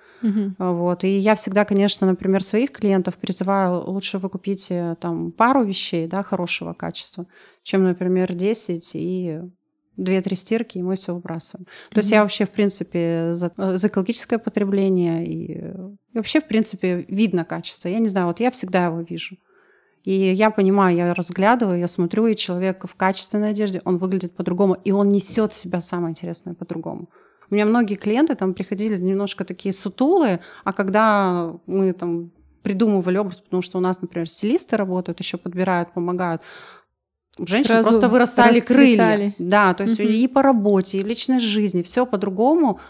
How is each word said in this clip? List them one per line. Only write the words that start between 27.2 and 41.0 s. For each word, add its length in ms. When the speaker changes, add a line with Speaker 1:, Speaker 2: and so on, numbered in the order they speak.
Speaker 2:
У 40
меня 120
многие 300
клиенты 400
там 180
приходили 440
немножко 460
такие 280
сутулые, 680
а 80
когда 800
мы 260
там 380
придумывали 560
образ, 220
потому 220
что 160
у 20
нас, 220
например, 260
стилисты 480
работают, 440
еще 180
подбирают, 560
помогают, 480
у 80
женщин 220
Speaker 1:
Сразу 220
Speaker 2:
просто 180
вырастали 520
крылья. 540
Speaker 1:
расцветали. 240
Speaker 2:
Да, 360
то 100
есть 160
у 20
Speaker 1:
Мгм. 100
Speaker 2:
нее 120
и 40
по 140
работе, 560
и 40